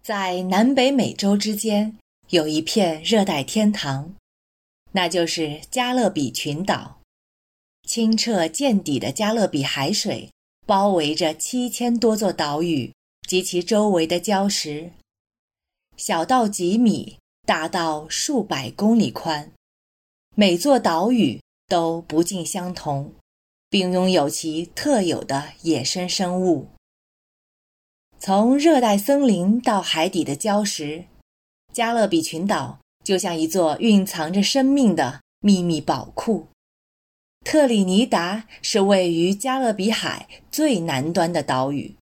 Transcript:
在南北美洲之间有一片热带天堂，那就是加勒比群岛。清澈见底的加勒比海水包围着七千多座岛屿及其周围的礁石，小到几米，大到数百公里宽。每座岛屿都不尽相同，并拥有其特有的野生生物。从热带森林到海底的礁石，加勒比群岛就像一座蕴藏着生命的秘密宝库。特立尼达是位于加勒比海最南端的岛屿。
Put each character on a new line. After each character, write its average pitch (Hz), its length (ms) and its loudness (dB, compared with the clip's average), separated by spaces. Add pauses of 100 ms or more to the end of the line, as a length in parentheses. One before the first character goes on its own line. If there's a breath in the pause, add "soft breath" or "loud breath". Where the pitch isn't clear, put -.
在 190 400 -4
南 208 300 4
北 262 160 4
美 269 240 0
洲 202 240 2
之 208 180 -2
间 214 400 -2 (340)
有 160 180 2
一 156 120 -2
片 160 440 0
热 202 200 2
带 160 200 -2
天 214 280 0
堂， 151 440 -6 (800)
那 180 140 0
就 170 200 0
是 156 420 -6
加 247 240 -2
勒 240 160 2
比 139 220 -4
群 165 340 -6
岛。 127 340 -6 (880)
清 226 300 0
澈 202 300 0
见 214 360 0
底 147 140 -2
的 117 140 -4
加 208 200 -2
勒 220 160 2
比 143 160 -2
海 139 300 -4
水 147 380 -6 (340)
包 202 240 2
围 156 240 0
着 156 220 -2
七 247 340 -6
千 240 280 -2
多 220 180 2
座 208 180 0
岛 151 300 -2
屿 147 280 -2 (360)
及 185 160 0
其 175 180 -2
周 208 280 2
围 165 180 2
的 175 120 0
礁 196 300 0
石， 156 420 -6 (1040)
小 165 280 -2
到 247 220 2
几 196 320 0
米， 202 380 2 (280)
大 165 220 -2
到 160 420 -4
数 - 340 -2
百 135 280 -6
公 220 260 2
里 151 140 2
宽。 151 400 -6 (840)
每 190 240 4
座 262 220 4
岛 180 320 2
屿 156 280 2 (280)
都 165 340 0
不 - 220 0
尽 175 200 -4
相 180 300 -6
同， 143 400 -6 (560)
并 180 220 2
拥 185 180 2
有 156 180 4
其 160 460 -6
特 262 300 0
有 160 200 -2
的 139 260 -6 (120)
野 151 220 0
生 180 260 -4
生 180 320 -2
物。 165 280 0 (1500)
从 214 360 2
热 294 240 6
带 220 160 4
森 277 320 2
林 202 320 2
到 214 220 0
海 165 260 -2
底 170 160 -2
的 139 140 -4
礁 208 260 0
石， 160 420 -8 (680)
加 233 180 0
勒 226 160 2
比 165 140 2
群 165 240 -6
岛 156 340 -4 (240)
就 190 140 0
像 180 180 -2
一 160 120 0
座 160 320 2
蕴 208 260 4
藏 165 260 -6
着 196 120 2
生 262 200 2
命 262 320 4
的 139 260 -2 (180)
秘 196 240 2
密 160 180 0
宝 139 320 -4
库。 - 340 -4 (960)
特 302 220 4
立 220 180 2
尼 185 220 2
达 196 420 -2 (140 loud breath)
是 208 200 0
位 190 300 4
于 175 220 2
加 254 240 -2
勒 240 160 0
比 202 160 -2
海 185 380 -6 (240 loud breath)
最 285 300 0
南 156 300 -2
端 170 220 0
的 156 80 0
岛 135 300 -2
屿。 - 300 -8